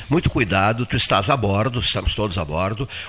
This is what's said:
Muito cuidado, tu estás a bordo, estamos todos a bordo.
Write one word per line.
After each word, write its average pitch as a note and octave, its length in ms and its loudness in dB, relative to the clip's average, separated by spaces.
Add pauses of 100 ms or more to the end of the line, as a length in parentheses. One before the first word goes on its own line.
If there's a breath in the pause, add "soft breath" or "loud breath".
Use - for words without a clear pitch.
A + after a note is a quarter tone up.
Muito D#3+ 220 2
cuidado, A2 560 2
tu C3+ 100 -4
estás G2 340 2
a D3 60 2
bordo, A2 440 0
estamos - 360 0
todos G#2 220 -2
a E2+ 80 -2
bordo. F#2+ 420 -2 (220 loud breath)